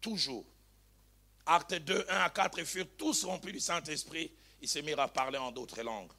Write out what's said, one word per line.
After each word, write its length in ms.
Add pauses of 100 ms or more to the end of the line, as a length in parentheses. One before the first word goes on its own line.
Toujours. 440 (1000)
Actes 280
deux, 340
un 100
à 100
quatre, 300
ils 60
furent 220 (100)
tous 280
remplis 280
du 60
Saint-Esprit, 720 (300)
ils 60
se 120
mirent 200
à 80
parler 300
en 140
d'autres 320
langues. 360